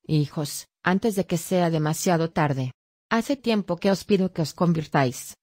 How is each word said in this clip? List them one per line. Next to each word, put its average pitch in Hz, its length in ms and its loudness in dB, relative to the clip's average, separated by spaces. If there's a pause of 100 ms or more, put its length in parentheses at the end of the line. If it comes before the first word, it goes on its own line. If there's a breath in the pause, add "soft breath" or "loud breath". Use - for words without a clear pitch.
hijos, 147 640 -2 (160)
antes 196 320 2
de 190 100 0
que 180 100 -2
sea 175 320 0
demasiado 160 600 0
tarde. 135 400 0 (400)
Hace 226 240 0
tiempo 214 420 -2
que 196 140 0
os 185 140 0
pido 185 280 2
que 165 100 -4
os 143 120 -4
convirtáis, 156 880 0